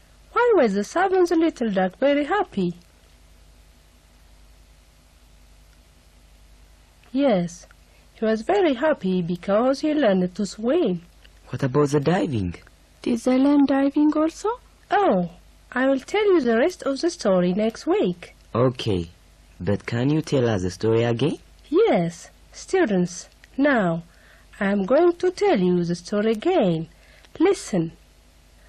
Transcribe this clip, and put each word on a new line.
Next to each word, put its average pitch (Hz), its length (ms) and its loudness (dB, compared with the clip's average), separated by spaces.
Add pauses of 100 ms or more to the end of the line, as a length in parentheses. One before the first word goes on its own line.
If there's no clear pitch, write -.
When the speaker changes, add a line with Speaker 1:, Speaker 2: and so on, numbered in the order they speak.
(320)
Speaker 1:
why 480 240 2
was 247 180 4
the 202 100 0
seventh 370 480 0
little 320 400 0
duck 185 260 -2
very 285 280 0
happy? 202 500 -2 (4000)
Yes, 220 540 0 (480)
he - 100 -10
was 220 200 0
very 349 320 2
happy 226 460 0
because 202 600 0
he 311 120 0
learned 190 420 0
to 208 100 -4
swim. 226 560 -2 (460)
Speaker 2:
What - 160 -8
about 143 260 2
the 147 100 0
diving? 139 560 -2 (460)
Speaker 3:
Did 233 180 -2
they 254 180 0
learn 285 280 4
diving 277 500 2
also? 320 340 -2 (420)
Speaker 1:
Oh, 254 400 2 (400)
I 254 160 -2
will 269 140 0
tell 415 320 -2
you 330 80 4
the 233 160 2
rest 311 260 -2
of 269 160 -4
the 339 100 -2
story 185 440 0
next 220 340 -4
week. 311 480 -2 (180)
Speaker 2:
Okay, 110 560 -2 (500)
but 190 260 -4
can 123 240 -2
you 156 120 0
tell 127 280 0
us 95 140 -2
the 92 60 -4
story 113 340 0
again? 120 340 -2 (320)
Speaker 1:
Yes, 262 600 0 (220)
students, 208 800 -2 (280)
now 214 460 0 (560)
I 202 60 -2
am 202 180 0
going 320 300 2
to 359 180 -2
tell 359 260 0
you 180 260 2
the 170 120 -4
story 208 380 -2
again. 214 560 0 (500)
Listen. 220 540 0 (760)